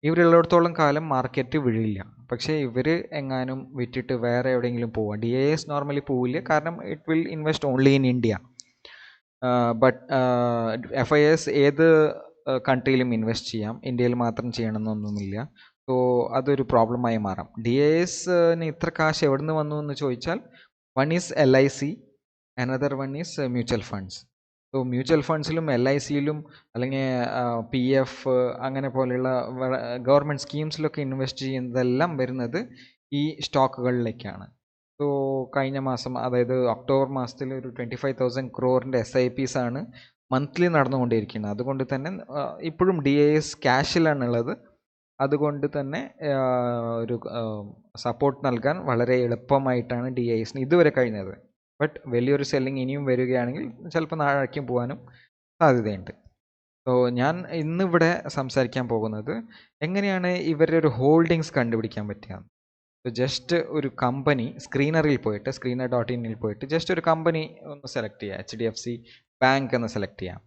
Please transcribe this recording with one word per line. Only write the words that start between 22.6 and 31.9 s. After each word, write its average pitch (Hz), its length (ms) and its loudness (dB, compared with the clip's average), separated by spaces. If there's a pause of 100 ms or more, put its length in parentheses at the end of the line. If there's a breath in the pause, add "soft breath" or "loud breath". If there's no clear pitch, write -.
another 131 300 -2
one 135 280 -8
is, 160 200 -8
ആ, 139 40 -2
മ്യൂച്വൽ 120 340 -2
ഫണ്ട്സ്. - 520 -12 (440)
So, 131 60 0
മ്യൂച്വൽ 131 380 2
ഫണ്ട്സിലും 156 520 -2
എൽ 123 160 2
ഐ 139 100 2
സിയിലും 147 460 -2 (300 loud breath)
അല്ലെങ്കിൽ, 127 540 -2
ആ, 120 320 -2
പി 117 180 -4
എഫ് 131 500 2 (320)
അങ്ങനെ 135 280 -4
പോലെയുള്ള 127 600 0
വ-, 127 540 -4
ഗവൺമെന്റ് 139 400 2
സ്കീംസിലൊക്കെ 151 580 -6
ഇൻവെസ്റ്റ് 131 400 -4
ചെയ്യുന്നതെല്ലാം 127 760 0